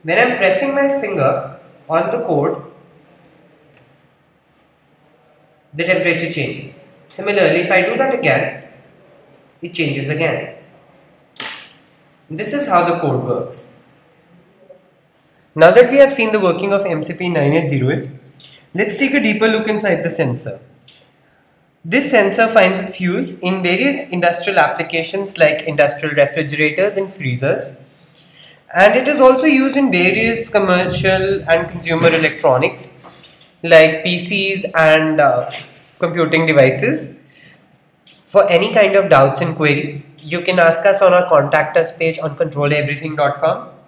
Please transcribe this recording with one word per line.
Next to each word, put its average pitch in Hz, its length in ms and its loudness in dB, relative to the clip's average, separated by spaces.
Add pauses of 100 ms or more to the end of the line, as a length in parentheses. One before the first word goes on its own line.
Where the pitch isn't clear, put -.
When 165 140 -2
I'm 240 200 0
pressing 233 380 0
my 277 240 0
finger 147 600 -4 (300)
on 165 220 -2
the 240 140 -6
code, 143 380 -4 (3000)
the 165 120 -6
temperature 170 460 -2
changes. - 640 -10 (100)
Similarly, 190 560 -2
if 175 100 -4
I 185 120 2
do - 140 -4
that 269 160 -2
again, - 500 -2 (1000)
it 170 120 -14
changes 139 360 -4
again. 151 480 -4 (1700)
This 190 240 -6
is 285 140 -2
how 175 220 2
the 170 100 -2
code 127 240 -2
works. - 540 -8 (1800)
Now 160 180 6
that 240 200 8
we 277 60 4
have 277 160 6
seen 220 180 -2
the 214 80 0
working 185 340 0
of 196 120 -2
M 156 180 -4
C 170 100 -10
P 180 160 -6
nine 147 240 2
eight 160 160 0
zero 131 220 0
eight, - 180 -6 (640)
let's - 240 -2
take 269 160 0
a 285 60 2
deeper 214 280 0
look 214 200 0
inside 202 340 -2
the 165 80 -6
sensor. 123 520 -6 (1200)
This 233 280 0
sensor 220 360 2
finds 185 320 2
its - 220 -8
use 190 380 -4
in 185 240 -4
various 233 460 -2
industrial 175 500 -2
applications 175 800 -4
like 151 260 2
industrial 147 520 -2
refrigerators 151 800 0
and 196 160 -6
freezers. 135 600 -4 (1000)
And 185 220 4
it 254 120 0
is 285 120 0
also 262 280 6
used 269 280 2
in 277 160 2
various 214 560 0
commercial 190 1000 0
and 165 180 2
consumer 170 400 -2
electronics 160 840 0 (680)
like 160 420 4
P 175 140 -2
Cs 190 460 -2 (100)
and, 156 440 2
uh, 127 320 0 (480)
computing 165 460 -2
devices. 143 720 2 (1120)
For 196 240 2
any 185 240 2
kind 190 220 4
of 185 140 2
doubts 139 320 4
and 165 140 -4
queries, - 520 -2 (120)
you 170 220 -8
can 180 180 0
ask 165 260 4
us 196 160 4
on 180 120 6
our 180 140 2
contact 151 480 0
us 160 220 0
page 160 220 -2
on 147 180 -8
control 143 340 -2
everything 147 460 -4
dot 139 240 -2
com. 160 300 -4 (160)